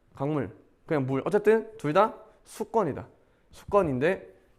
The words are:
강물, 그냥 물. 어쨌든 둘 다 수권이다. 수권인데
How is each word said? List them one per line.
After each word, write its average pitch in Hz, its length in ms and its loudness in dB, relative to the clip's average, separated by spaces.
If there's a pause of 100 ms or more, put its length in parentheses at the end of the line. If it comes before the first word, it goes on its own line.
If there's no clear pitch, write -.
(140)
강물, 139 360 -4 (360)
그냥 143 200 -2
물. 131 180 -2
어쨌든 208 520 2
둘 147 160 -4
다 208 220 4 (300)
수권이다. 180 640 -4 (440)
수권인데 175 840 0 (240)